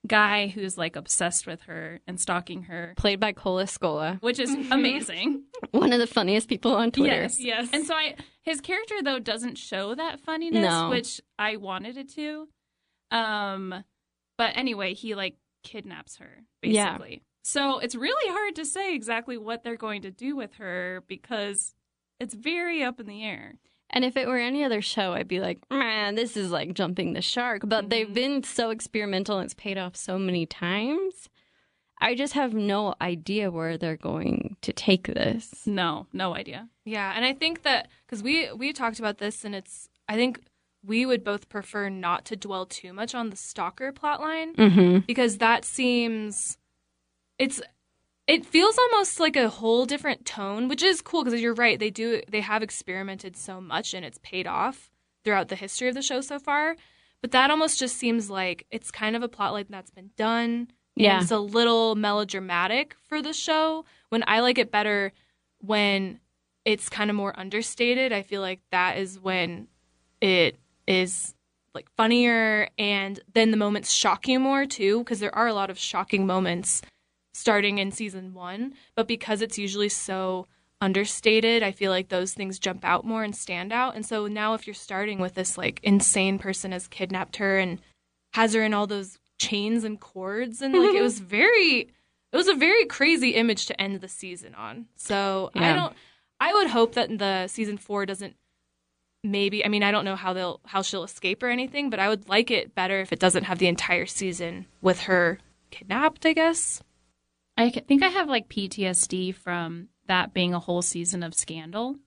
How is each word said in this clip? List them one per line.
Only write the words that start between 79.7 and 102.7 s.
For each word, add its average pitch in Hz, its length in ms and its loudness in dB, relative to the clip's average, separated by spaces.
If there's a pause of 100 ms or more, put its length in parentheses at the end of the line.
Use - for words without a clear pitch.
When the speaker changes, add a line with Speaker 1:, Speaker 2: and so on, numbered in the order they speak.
Speaker 3:
so 185 580 -4 (340)
understated, 220 840 4
I 196 80 0
feel 190 200 0
like 185 180 0
those 185 240 -2
things 190 260 -6
jump 185 240 -4
out 175 220 2
more 220 180 -2
and 208 120 -6
stand 185 360 -6
out. 247 240 0
And 214 100 -8
so 214 220 -2
now 214 280 -2
if 214 100 -10
you're 208 80 -12
starting 202 460 -4
with 180 160 -2
this, 185 220 -4
like, - 260 -4
insane 196 560 4
person 190 320 -4
has 185 160 -8
kidnapped 190 500 -6
her 196 220 2
and 185 200 0 (540)
has 220 220 4
her 220 80 4
in 214 100 2
all 208 140 0
those 196 320 -8 (180)
chains 214 460 0
and 214 180 -6
cords, 220 640 -6
and, 269 100 0
like, 370 220 8
it 403 60 4
Speaker 2:
<laughs> - 0 -
Speaker 3:
was 220 180 0
very, 285 600 4 (520)
it - 40 -4
was 349 120 4
a 320 80 6
very 349 300 6
crazy 269 500 4
image 226 320 2
to - 120 -8
end 196 220 -4
the 185 60 -16
season - 480 -16
on. 113 400 -14
So 196 580 -2
I - 80 -2
Speaker 2:
Yeah. 165 140 6
Speaker 3:
don't, - 200 -2 (440)
I 311 160 2
would 392 120 6
hope 226 260 4
that 226 260 0
the 190 280 0
season 208 300 -4
four 202 300 -4
doesn't 196 280 -10 (880)
maybe, 202 420 0
I - 20 2
mean, 208 160 2
I 202 80 4
don't 208 140 2
know 190 100 -2
how 185 180 -4
they'll, 180 320 -4
how 196 160 -2
she'll 185 220 -4
escape - 400 -4
or 247 60 0
anything, 262 400 -2
but 214 100 -4
I 196 100 4
would 214 200 -2
like 233 220 2
it - 240 -2